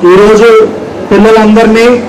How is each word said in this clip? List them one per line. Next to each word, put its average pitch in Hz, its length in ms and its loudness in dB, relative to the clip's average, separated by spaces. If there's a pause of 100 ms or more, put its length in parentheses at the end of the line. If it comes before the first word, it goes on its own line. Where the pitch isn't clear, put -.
(140)
ఈరోజు 220 540 2 (440)
పిల్లలందరినీ 220 960 0